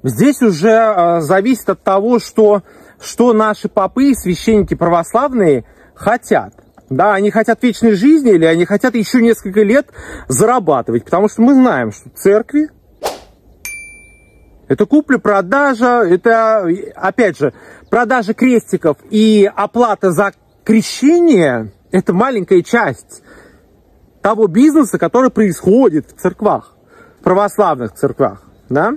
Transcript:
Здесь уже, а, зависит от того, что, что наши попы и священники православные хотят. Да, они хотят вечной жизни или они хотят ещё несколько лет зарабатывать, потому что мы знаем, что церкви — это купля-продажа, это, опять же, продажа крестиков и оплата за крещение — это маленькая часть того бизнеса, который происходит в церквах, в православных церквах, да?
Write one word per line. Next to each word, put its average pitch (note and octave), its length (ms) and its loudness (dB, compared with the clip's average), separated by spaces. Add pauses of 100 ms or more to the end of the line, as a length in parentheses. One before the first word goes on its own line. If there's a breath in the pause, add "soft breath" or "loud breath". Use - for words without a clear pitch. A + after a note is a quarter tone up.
Здесь E3 380 0
уже, G3+ 300 2
а, F#3 500 2
зависит G3 480 0
от F#3+ 140 -6
того, G#3 360 0
что, G#3 440 0 (360 soft breath)
что A#3+ 340 0
наши G#3+ 360 -2
попы B3 420 0
и A3+ 40 2
священники F#3 580 -2
православные E3+ 920 0 (280 soft breath)
хотят. G3 600 -4 (360)
Да, F#3 240 0
они G3+ 180 0
хотят A3 320 -2
вечной A3+ 300 0
жизни C4 400 2
или D#3+ 120 4
они E3 200 2
хотят G#3+ 300 -2
ещё A#3 240 0
несколько A3 420 0
лет A#3 260 2 (400 loud breath)
зарабатывать, D3 760 -2
потому G3 240 0
что - 120 -4
мы C4+ 120 4
знаем, E3 380 2
что - 180 -20
церкви — A3+ 600 -2 (2000)
это - 180 -2
купля-продажа, B3 1160 0
это, A3 640 0 (300)
опять F#3+ 420 -2
же, D3 160 -2 (360 loud breath)
продажа A3+ 440 -2
крестиков G#3 640 -2 (120)
и G#3+ 440 2
оплата G#3 580 -2
за G3 200 -2 (320)
крещение — A3 1120 0 (180)
это F#3 220 -2
маленькая G3 480 0
часть - 600 -4 (1000 soft breath)
того G#3+ 260 0
бизнеса, A#3+ 500 2
который A#3+ 320 0
происходит G3 840 0
в - 100 -20
церквах, F3+ 540 -4 (440 soft breath)
в - 40 -20
православных F3+ 680 -2
церквах, B2+ 500 -4 (260)
да? E3+ 280 -2